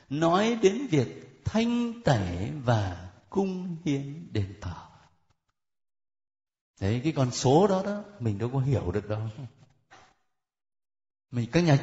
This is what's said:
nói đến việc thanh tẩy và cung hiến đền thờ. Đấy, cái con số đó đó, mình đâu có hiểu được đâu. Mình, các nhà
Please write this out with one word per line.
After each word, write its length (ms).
nói 520
đến 260
việc 580
thanh 560
tẩy 500
và 460
cung 560
hiến 460
đền 300
thờ. 140
Đấy, 220
cái 120
con 160
số 360
đó 160
đó, 200
mình 180
đâu 160
có 60
hiểu 320
được 180
đâu. 120
Mình, 200
các 100
nhà 220